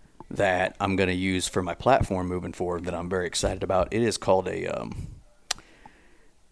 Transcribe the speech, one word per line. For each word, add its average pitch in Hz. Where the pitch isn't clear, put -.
that 92
I'm 98
gonna 92
use 92
for -
my 87
platform 95
moving 90
forward 87
that 90
I'm 85
very 92
excited 98
about. 92
It 110
is 110
called 92
a, 90
um, -